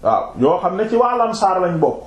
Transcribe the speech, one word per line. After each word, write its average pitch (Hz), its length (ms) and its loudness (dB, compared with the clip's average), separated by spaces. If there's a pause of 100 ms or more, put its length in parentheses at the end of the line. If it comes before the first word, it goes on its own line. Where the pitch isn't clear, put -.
waaw, 110 200 2 (140)
ñoo 151 240 2
xam 185 160 -2
ne 220 120 -2
ci 226 60 -2
waa 247 220 2 (100)
Ansaar 196 340 0
lañ 175 180 0
bokk. 135 280 0